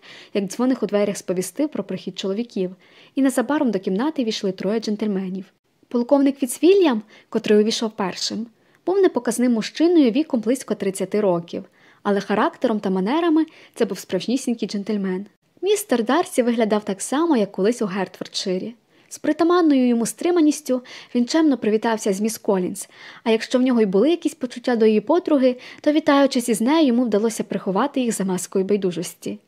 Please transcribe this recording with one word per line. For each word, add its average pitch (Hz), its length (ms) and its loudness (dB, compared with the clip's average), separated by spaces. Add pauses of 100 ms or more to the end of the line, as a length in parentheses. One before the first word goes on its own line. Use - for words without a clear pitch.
(340)
як 202 120 -2
дзвоник 240 380 -2
у - 20 -2
дверях 202 320 -2
сповістив 185 520 -4
про 208 140 -8
прихід 185 360 -10
чоловіків, 196 560 -6 (400)
і 277 60 0
незабаром 262 500 0
до 196 80 -2
кімнати 233 440 -2
війшли 214 280 -4
троє 190 280 -4
джентльменів. 190 640 -6 (420)
Полковник 277 500 2
Фіцвільям, 294 640 2 (280)
котрий 214 300 2
увійшов 214 320 0
першим, 208 560 -6 (380)
був 392 160 2
непоказним 247 520 2
мужчиною 294 580 2
віком 254 280 0
близько 220 360 -2
тридцяти 196 460 -4
років, 185 420 -2 (400)
але 202 160 0
характером 226 600 0
та 202 100 -4
манерами 311 560 2 (300)
це 233 100 -2
був 196 140 -6
справжнісінький 233 680 -4
джентльмен. 196 580 -4 (360)
Містер 370 420 0
Дарсі 269 380 0
виглядав 226 420 0
так 196 180 -6
само, 311 360 0
як 196 140 0
колись 214 300 0
у 226 40 -4
Гертфордширі. 190 880 -6 (340)
З - 80 -18
притаманною 311 680 2
йому 233 180 2
стриманістю 302 760 0 (340)
він 240 100 2
чемно 311 320 2
привітався 220 560 0
з 190 80 -6
міс 220 160 -2
Колінс, 190 520 -2 (340)
а 233 80 2
якщо 220 280 0
в - 20 2
нього 254 200 2
й 220 40 4
були 202 240 4
якісь 339 260 -2
почуття 247 400 -4
до 220 100 4
її 214 160 4
подруги, 285 540 2 (260)
то, 302 100 2
вітаючись 277 580 2
із 226 120 0
нею, 294 260 4
йому 247 160 2
вдалося 214 400 0
приховати 202 580 -2
їх 233 100 0
за 196 120 -4
маскою 190 420 -2
байдужості. 190 840 -4